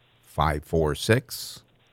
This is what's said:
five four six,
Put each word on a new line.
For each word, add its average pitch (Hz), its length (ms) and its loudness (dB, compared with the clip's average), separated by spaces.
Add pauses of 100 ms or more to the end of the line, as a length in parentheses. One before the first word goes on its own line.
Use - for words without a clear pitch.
(240)
five 76 400 -2
four 76 320 0
six, - 640 -2 (300)